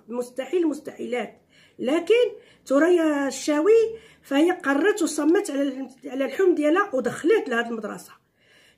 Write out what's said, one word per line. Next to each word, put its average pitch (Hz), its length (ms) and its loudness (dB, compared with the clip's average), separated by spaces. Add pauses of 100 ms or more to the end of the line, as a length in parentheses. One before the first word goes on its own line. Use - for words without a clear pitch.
مستحيل 254 560 -4
المستحيلات. 240 760 -6 (380)
لكن 339 460 2 (400)
ثريا 302 600 2
الشاوي 392 720 2 (240)
فهي 302 300 2
قررت 349 500 0
وصمت 302 500 0
على 277 100 -2
ال-، 262 280 -6 (160)
على 269 200 -4
الحلم 359 300 2
ديالها 330 380 2
ودخلت 269 560 0
لهاد 233 180 -2
المدرسة، 214 440 -12 (680)